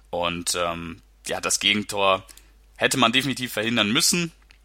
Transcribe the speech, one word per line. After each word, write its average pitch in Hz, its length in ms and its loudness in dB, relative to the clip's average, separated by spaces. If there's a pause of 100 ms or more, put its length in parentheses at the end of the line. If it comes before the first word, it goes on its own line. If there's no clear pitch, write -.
Und, 87 460 -4
ähm, 85 460 -6 (260)
ja, 90 120 -4
das 87 200 -2
Gegentor 101 680 2 (500)
hätte 120 220 2
man 117 140 4
definitiv 127 420 -2
verhindern 110 380 0
müssen, 170 400 0 (340)